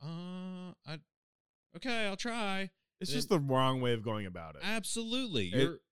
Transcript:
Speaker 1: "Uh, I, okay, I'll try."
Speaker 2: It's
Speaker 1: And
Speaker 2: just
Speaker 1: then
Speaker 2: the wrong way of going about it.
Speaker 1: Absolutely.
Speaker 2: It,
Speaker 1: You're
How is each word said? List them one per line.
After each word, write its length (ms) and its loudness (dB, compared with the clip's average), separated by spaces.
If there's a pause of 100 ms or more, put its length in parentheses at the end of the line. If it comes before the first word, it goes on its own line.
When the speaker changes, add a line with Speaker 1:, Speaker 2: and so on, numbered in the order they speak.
Speaker 1:
"Uh, 720 -10 (120)
I, 140 -10 (760)
okay, 320 0
I'll 100 -2
try." 540 -2 (280)
Speaker 2:
It's 120 -4
Speaker 1:
And 60 0
Speaker 2:
just 120 -2
Speaker 1:
then 180 6
Speaker 2:
the 60 4
wrong 280 6
way 120 4
of 100 0
going 240 -2
about 280 -10
it. 80 -12
Speaker 1:
Absolutely. 880 0
Speaker 2:
It, 100 2
Speaker 1:
You're 200 2 (120)